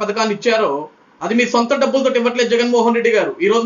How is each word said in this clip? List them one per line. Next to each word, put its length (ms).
పథకాన్ని 320
ఇచ్చారో 380
అది 120
మీ 120
సొంత 280
డబ్బులతో 360
ఇవ్వట్లేదు 340
జగన్మోహన్ 440
రెడ్డి 120
గారు. 220
ఈరోజు 240